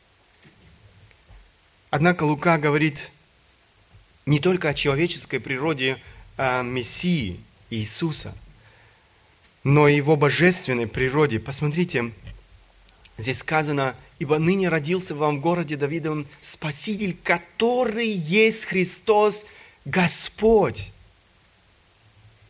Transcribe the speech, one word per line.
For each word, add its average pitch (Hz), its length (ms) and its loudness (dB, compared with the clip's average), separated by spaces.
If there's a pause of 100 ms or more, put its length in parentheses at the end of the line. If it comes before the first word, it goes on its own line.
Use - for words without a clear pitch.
(1900)
Однако 165 340 2
Лука 151 340 2
говорит 151 540 0 (1120)
не 147 140 2
только 175 300 0
о 139 40 -2
человеческой 143 680 -2
природе, 131 640 -4 (360)
а, 127 260 -2
Мессии 123 760 -2 (300)
Иисуса, 113 680 -4 (1300)
но 143 240 6
и 147 80 6
его 147 220 2
божественной 139 680 2
природе. 127 520 0
Посмотрите, 147 720 -2 (1040)
здесь 120 200 -4
сказано: 147 580 -2 (240)
«Ибо 151 180 0
ныне 180 300 2
родился 165 480 -2
вам 147 220 0
в 135 40 -8
городе 160 360 -2
Давидовом 151 500 -4 (140)
Спаситель, 190 840 -4
который 226 840 0
есть 208 560 2
Христос 208 800 0 (400)
Господь». 180 1080 2 (1600)